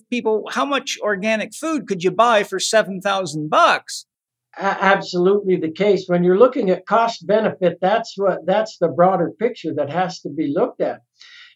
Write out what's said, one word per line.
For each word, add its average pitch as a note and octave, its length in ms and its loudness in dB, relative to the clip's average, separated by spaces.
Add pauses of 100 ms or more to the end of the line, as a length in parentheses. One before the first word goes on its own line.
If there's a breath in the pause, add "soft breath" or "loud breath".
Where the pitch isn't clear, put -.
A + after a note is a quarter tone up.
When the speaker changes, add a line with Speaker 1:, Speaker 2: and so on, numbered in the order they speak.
Speaker 1:
people, A3 420 -2
"How C4 140 -2
much C#4 360 -4
organic G#3 540 -2
food D4+ 320 -6
could F3+ 160 -4
you F3+ 80 2
buy A3 320 2
for F#3+ 160 -8
seven G3 400 0
thousand E3+ 500 -4
bucks?" C4 560 2 (520)
Speaker 2:
A-, G3 60 -8
absolutely F#3+ 920 2
the D#3+ 160 -4
case. F#3 360 0
When F3 180 2
you're F#3 120 4
looking B3 320 4
at F3+ 160 0
cost A3+ 400 0
benefit, F#3 540 0
that's G#3+ 380 0
what, F#3 280 0
that's G3+ 320 0
the E3+ 120 0
broader F3 500 2
picture G#3 360 -4
that C#3+ 140 -2
has F3 340 -4
to - 60 -10
be C#3+ 240 -4
looked G#3 280 -2
at. B2+ 180 -4 (560 loud breath)